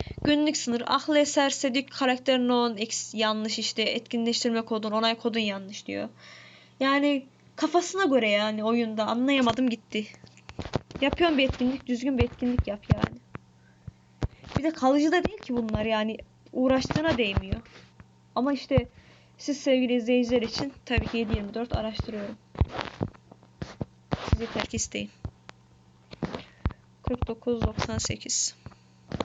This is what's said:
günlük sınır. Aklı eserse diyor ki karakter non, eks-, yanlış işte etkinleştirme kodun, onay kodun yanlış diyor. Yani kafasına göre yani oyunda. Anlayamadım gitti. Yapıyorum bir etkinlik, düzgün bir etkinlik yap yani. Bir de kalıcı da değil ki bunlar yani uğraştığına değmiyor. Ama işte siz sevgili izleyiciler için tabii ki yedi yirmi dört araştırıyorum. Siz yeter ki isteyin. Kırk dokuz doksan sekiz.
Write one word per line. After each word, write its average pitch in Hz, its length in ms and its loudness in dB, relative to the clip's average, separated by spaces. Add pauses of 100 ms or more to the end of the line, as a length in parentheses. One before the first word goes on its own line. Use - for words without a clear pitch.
(240)
günlük 294 340 4
sınır. 240 300 -2
Aklı 294 320 4
eserse 277 540 2
diyor 269 120 0
ki - 60 -20
karakter 254 480 2
non, 240 380 2
eks-, 214 400 -6
yanlış 214 420 0
işte 220 220 -2
etkinleştirme 233 800 -2
kodun, 220 300 -4
onay 226 260 0
kodun 226 220 -2
yanlış 196 480 -6
diyor. 202 220 -6 (720)
Yani 277 460 2 (300)
kafasına 349 500 0
göre 247 240 4
yani 214 340 2
oyunda. 220 420 0
Anlayamadım 247 640 2
gitti. 214 380 -4 (920)
Yapıyorum 294 360 2
bir 269 120 2
etkinlik, 254 380 -4
düzgün 247 300 -2
bir 240 60 4
etkinlik 247 440 0
yap 202 260 -8
yani. - 260 -2 (1400)
Bir 277 60 2
de 320 80 2
kalıcı 294 400 4
da 349 120 6
değil 415 160 -6
ki 247 160 -6
bunlar 214 300 0
yani 220 320 0 (360)
uğraştığına 262 640 2
değmiyor. 202 440 0 (720)
Ama 262 180 2
işte 254 340 2 (500)
siz 285 200 -4
sevgili 254 360 2
izleyiciler 247 480 2
için 269 320 -4 (120)
tabii 226 220 0
ki 233 100 -4
yedi 226 180 0
yirmi 208 180 -6
dört 240 220 -4
araştırıyorum. 214 600 -6 (1900)
Siz 220 120 4
yeter 226 240 -4
ki - 120 -6
isteyin. - 320 -6 (1900)
Kırk 247 240 -2
dokuz 226 340 -4
doksan 220 360 -2
sekiz. - 580 -4 (680)